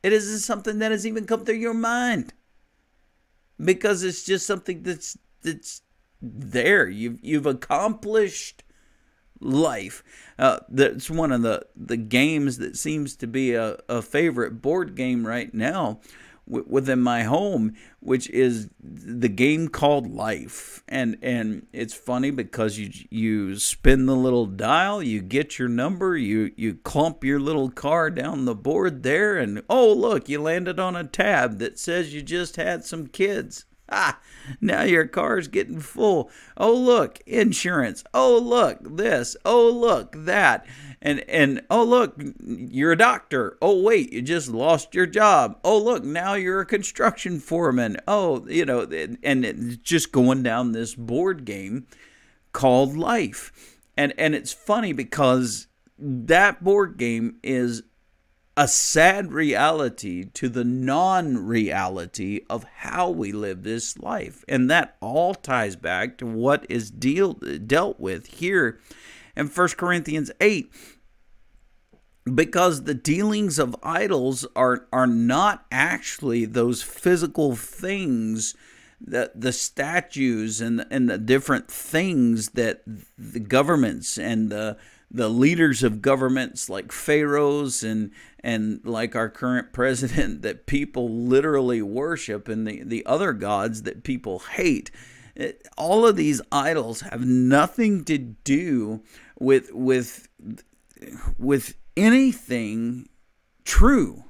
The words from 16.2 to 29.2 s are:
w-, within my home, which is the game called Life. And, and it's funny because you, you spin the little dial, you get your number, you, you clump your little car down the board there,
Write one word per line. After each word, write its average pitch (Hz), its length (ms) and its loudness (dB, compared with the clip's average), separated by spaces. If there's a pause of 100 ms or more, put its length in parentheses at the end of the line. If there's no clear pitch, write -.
w-, 120 200 -4
within 131 320 2
my 120 220 2
home, 127 540 0 (240)
which 127 320 -2
is 120 360 0 (120)
the 110 500 -4
game 147 380 2
called 143 440 0
Life. - 760 -8
And, 123 340 -4
and 113 500 -4
it's 117 220 -10
funny 127 380 -4
because 110 480 -4
you, 101 100 -8 (220)
you 107 460 -2
spin 131 500 4
the 135 80 2
little 123 320 2
dial, 156 560 -2
you 107 180 -4
get 127 380 -4
your 123 100 -2
number, 175 480 -2
you, 107 380 -2
you 110 180 -4
clump 151 500 -2
your 139 160 0
little 139 300 -2
car 156 400 -2
down 143 360 -6
the 117 100 -2
board 143 480 -2
there, 185 340 2